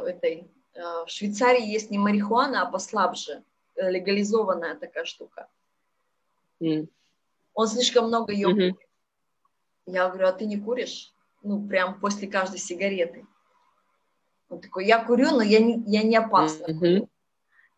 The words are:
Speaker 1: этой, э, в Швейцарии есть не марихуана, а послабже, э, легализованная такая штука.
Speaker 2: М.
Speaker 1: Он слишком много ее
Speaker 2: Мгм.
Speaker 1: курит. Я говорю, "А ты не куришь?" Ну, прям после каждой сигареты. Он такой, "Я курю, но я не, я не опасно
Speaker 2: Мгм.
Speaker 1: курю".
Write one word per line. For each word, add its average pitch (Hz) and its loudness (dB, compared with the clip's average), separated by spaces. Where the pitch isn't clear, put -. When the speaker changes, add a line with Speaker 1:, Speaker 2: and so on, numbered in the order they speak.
Speaker 1:
этой, 170 -4
э, 170 -8
в - -14
Швейцарии 226 0
есть 214 -6
не 202 -4
марихуана, 208 2
а 180 -2
послабже, - -4
э, 185 -2
легализованная 190 -2
такая 165 -10
штука. - -16
Speaker 2:
М. 160 -2
Speaker 1:
Он 220 2
слишком 226 2
много 233 -2
ее 202 2
Speaker 2:
Мгм. 185 4
Speaker 1:
курит. - -20
Я 185 0
говорю, 185 0
"А 185 4
ты 214 -6
не 208 -4
куришь?" 226 -6
Ну, 202 -4
прям 185 -2
после 202 -4
каждой 185 -2
сигареты. 180 -4
Он 175 -14
такой, 190 -8
"Я 226 4
курю, 247 4
но 240 4
я 214 6
не, 233 2
я 214 2
не 220 4
опасно 185 2
Speaker 2:
Мгм. 160 -4
Speaker 1:
курю". 180 4